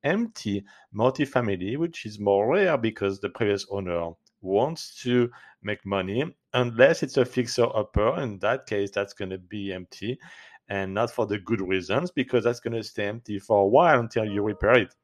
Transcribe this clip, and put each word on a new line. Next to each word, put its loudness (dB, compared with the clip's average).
empty -2
multifamily, 0
which -8
is -14
more 2
rare 2
because -2
the -6
previous -2
owner -4
wants -2
to 2
make -8
money, -4
unless 4
it's -4
a 4
fixer-upper. 0
In -6
that -2
case, -4
that's -6
gonna -8
be -10
empty, -10
and -4
not 0
for -2
the -2
good -4
reasons, -2
because 0
that's 0
gonna -6
stay -6
empty -8
for 2
a 4
while 6
until -2
you -2
repair 4
it. -4